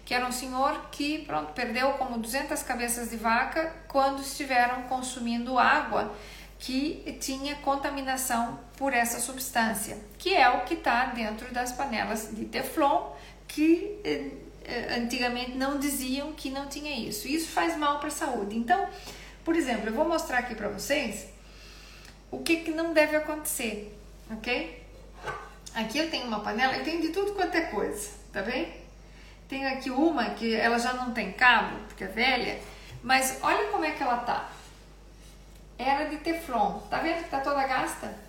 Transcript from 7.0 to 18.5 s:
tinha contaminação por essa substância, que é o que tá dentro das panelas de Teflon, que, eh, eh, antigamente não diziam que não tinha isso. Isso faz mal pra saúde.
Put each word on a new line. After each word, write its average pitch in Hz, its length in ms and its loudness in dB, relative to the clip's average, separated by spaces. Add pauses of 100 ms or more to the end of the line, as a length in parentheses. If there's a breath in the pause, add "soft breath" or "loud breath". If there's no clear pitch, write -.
tinha 277 340 -4
contaminação 262 1040 0 (160)
por 269 180 0
essa 233 280 2
substância, 226 760 -2 (200)
que 370 160 2
é 262 160 10
o - 160 2
que 339 100 -2
tá 254 300 2
dentro 233 480 -4
das 247 180 -2
panelas 220 600 -2
de 220 120 -6
Teflon, 285 680 2 (340 loud breath)
que, 339 560 4
eh, 269 280 0 (340)
eh, 240 320 -2
antigamente 247 540 0
não 269 280 0
diziam 277 540 0
que 285 160 -6
não 277 180 -4
tinha 294 260 -6
isso. - 360 -4
Isso 320 220 0
faz 339 260 2
mal 294 220 2
pra 302 100 -4
saúde. 233 480 -2